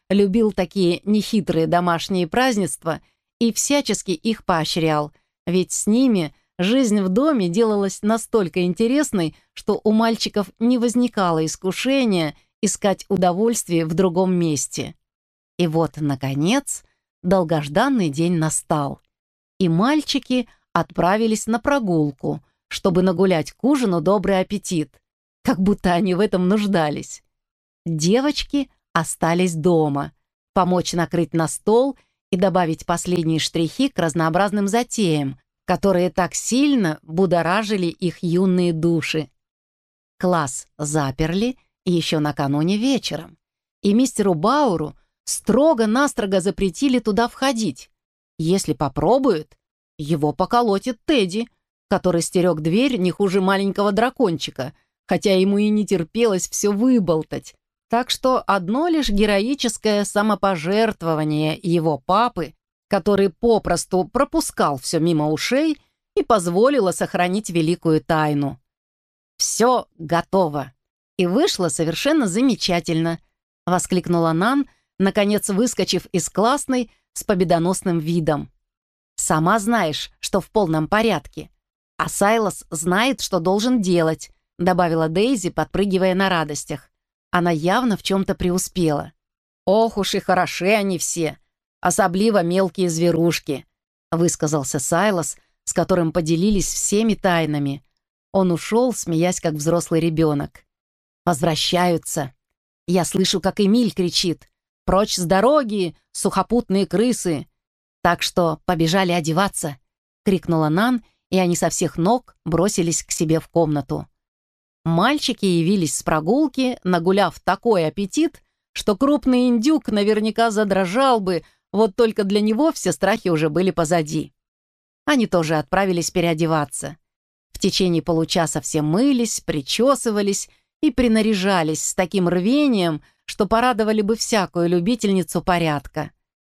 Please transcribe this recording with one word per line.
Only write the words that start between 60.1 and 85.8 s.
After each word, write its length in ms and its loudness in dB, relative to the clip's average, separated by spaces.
его 360 0
папы – 560 -2
который 400 2
попросту 760 0
пропускал 760 -2
все 200 -4
мимо 320 0
ушей, 480 -2
и 60 0
позволило 680 2
сохранить 600 -2
великую 520 0
тайну. 560 -2
«Все 500 0
готово. 760 -2
И 100 2
вышло 420 0
совершенно 580 0
замечательно», 920 0
воскликнула 640 0
Нан, 360 0
наконец 500 0
выскочив 580 -2
из 220 -4
классной 640 0
с 100 -12
победоносным 760 0
видом. 520 -2
«Сама 420 0
знаешь, 600 -2
что 220 -2
в 100 -12
полном 380 0
порядке. 640 -2
А 100 -2
Сайлос 600 0
знает, 500 0
что 180 -2
должен 420 2
делать», 500 0
добавила 500 2
Дейзи, 420 0
подпрыгивая 640 0